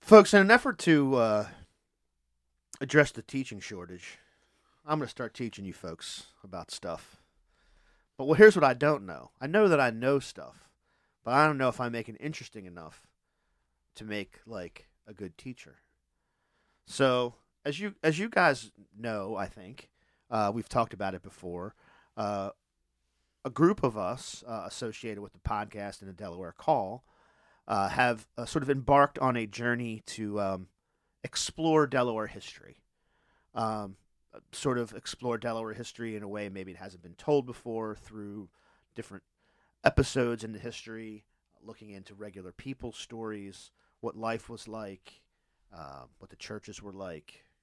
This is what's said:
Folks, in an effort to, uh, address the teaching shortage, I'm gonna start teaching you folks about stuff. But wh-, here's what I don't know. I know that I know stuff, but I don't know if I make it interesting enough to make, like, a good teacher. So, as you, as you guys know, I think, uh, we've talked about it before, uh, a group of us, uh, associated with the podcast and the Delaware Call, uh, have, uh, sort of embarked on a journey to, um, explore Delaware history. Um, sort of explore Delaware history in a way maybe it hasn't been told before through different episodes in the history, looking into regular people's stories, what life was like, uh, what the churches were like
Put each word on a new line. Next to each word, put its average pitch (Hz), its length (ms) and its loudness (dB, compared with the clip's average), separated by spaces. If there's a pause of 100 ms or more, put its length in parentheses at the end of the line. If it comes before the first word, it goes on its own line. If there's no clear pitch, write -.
Folks, 226 260 12
in 202 60 12
an 196 120 6
effort 240 280 4
to, 143 360 4
uh, 107 320 2 (1300)
address 139 320 4
the 113 100 -12
teaching 127 380 -8
shortage, 90 600 -16 (680)
I'm 156 140 -2
gonna 131 100 -6
start 120 240 -8
teaching 107 320 -8
you 90 80 -10
folks - 540 -14 (180)
about 90 260 -12
stuff. - 460 -10 (1000)
But 135 180 -6
wh-, 156 40 4
here's 214 180 12
what 170 80 4
I 131 100 6
don't 123 320 0
know. 73 260 -14 (100)
I 135 60 -6
know 202 200 4
that 156 140 6
I 123 80 4
know 123 300 0
stuff, - 500 -16 (560)
but 117 80 -2
I 147 120 6
don't 151 120 2
know 131 100 2
if 123 140 -2
I 120 80 -4
make 117 180 -6
it 113 140 -14
interesting 120 440 -12
enough 85 400 -18 (920)
to 110 100 -18
make, 104 400 -10
like, 95 420 -14 (180)
a 107 80 -20
good 92 240 -14
teacher. 120 420 -18 (1080)
So, 123 500 2 (300)
as 147 160 -6
you, 202 200 -8
as 156 160 2
you 214 120 -4
guys 139 420 2 (260)
know, 107 380 -6
I 98 120 -4
think, 101 420 -18 (420)
uh, 107 240 0
we've 113 140 -8
talked 117 240 0
about 95 220 -6
it 87 60 -12
before, 90 540 -12 (400)
uh, 101 360 -4 (920)
a 139 60 -6
group 170 340 4
of 117 140 0
us, 104 500 -6
uh, 110 180 -8
associated 107 560 -10
with 101 120 -16
the - 60 -20
podcast 104 600 -6
and 98 100 -18
the 95 40 -16
Delaware 90 400 -12
Call, 117 500 -2 (640)
uh, 98 220 0
have, 117 360 2 (120)
uh, 120 80 -8
sort 147 180 -2
of 131 60 -8
embarked 139 500 4
on 127 160 2
a 117 100 -2
journey 117 600 -4
to, 104 340 -6
um, 95 300 -4 (520)
explore 160 640 2
Delaware 120 420 -2
history. - 500 -18 (760)
Um, 110 440 -6 (560)
sort 127 240 -2
of 117 160 -6
explore 117 440 -8
Delaware 113 360 -6
history 113 420 -10
in 104 80 -10
a 104 60 -12
way 104 180 -6
maybe 95 240 -12
it 85 60 -18
hasn't 90 260 -18
been 85 120 -20
told 143 300 0
before 113 500 -8
through 104 520 -14 (480)
different 101 280 -16 (600)
episodes 120 640 0
in 110 80 -12
the 104 60 -14
history, 110 680 -14 (360)
looking 110 280 -20
into 98 260 -20
regular 98 380 -16
people's 127 440 -12
stories, 107 760 -12 (280)
what - 160 -8
life 113 320 -6
was 113 220 -16
like, 107 520 -14 (540)
uh, 69 280 -18 (160)
what 98 100 -20
the - 80 -20
churches - 440 -14
were 101 120 -18
like 90 500 -14 (200)